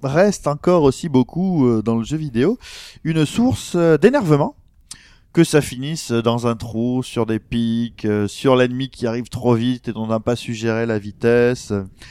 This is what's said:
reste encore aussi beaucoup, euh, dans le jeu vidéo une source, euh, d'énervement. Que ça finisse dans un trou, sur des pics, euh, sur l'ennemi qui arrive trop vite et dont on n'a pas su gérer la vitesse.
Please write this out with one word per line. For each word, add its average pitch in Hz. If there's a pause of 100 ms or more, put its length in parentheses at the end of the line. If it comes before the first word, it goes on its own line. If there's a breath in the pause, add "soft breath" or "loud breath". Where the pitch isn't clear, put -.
reste 160
encore 160
aussi 139
beaucoup, 151
euh, 113
dans 113
le 113
jeu 135
vidéo 151 (480 loud breath)
une 160
source, -
euh, 165
d'énervement. 196 (800 loud breath)
Que 170
ça 151
finisse 139
dans 117
un 117
trou, 113
sur 117
des 110
pics, 117
euh, 104
sur 131
l'ennemi 127
qui -
arrive 113
trop 123
vite 123
et 117
dont 110
on -
n'a 113
pas 120
su -
gérer 113
la 110
vitesse. 117 (380 loud breath)